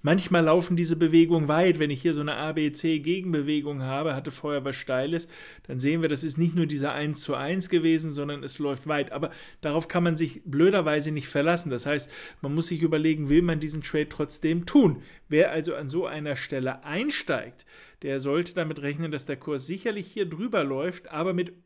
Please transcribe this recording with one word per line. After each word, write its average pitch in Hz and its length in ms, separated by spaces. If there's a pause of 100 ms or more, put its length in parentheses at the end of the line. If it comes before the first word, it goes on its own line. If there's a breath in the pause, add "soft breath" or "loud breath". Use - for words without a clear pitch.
manchmal 175 420
laufen 175 320
diese 170 180
Bewegungen 165 540
weit. 165 300
Wenn 156 100
ich 135 140
hier 170 100
so 147 80
eine 147 140
A 156 180
B 151 200
C 160 260
Gegenbewegung 147 840
habe, 139 320
hatte 139 160
vorher 143 360
was 135 100
Steiles, 143 500 (400 loud breath)
dann 127 140
sehen 151 220
wir, 156 80
das 143 120
ist 147 140
nicht 165 180
nur 170 120
dieser 143 260
eins 147 300
zu 143 120
eins 165 360
gewesen, 160 420
sondern 143 320
es 139 140
läuft 139 300
weit. 147 220
Aber 143 200 (320 loud breath)
darauf 160 260
kann 175 140
man 165 160
sich 156 260
blöderweise 156 680
nicht 147 160
verlassen. 160 420
Das 123 160
heißt, 147 260 (300 loud breath)
man 139 120
muss 160 120
sich 160 160
überlegen, 156 480
will 156 100
man 165 180
diesen 151 220
Trade 151 300
trotzdem 165 560
tun? 196 340 (300 loud breath)
Wer 156 200
also 160 260
an 139 120
so 165 160
einer 147 320
Stelle 127 480
einsteigt, 151 800 (380 loud breath)
der 135 180
sollte 156 320
damit 156 300
rechnen, 147 300
dass 143 120
der 139 140
Kurs 139 280
sicherlich 196 420
hier 202 180
drüber 185 360
läuft, 143 480
aber 170 220
mit 175 220 (120)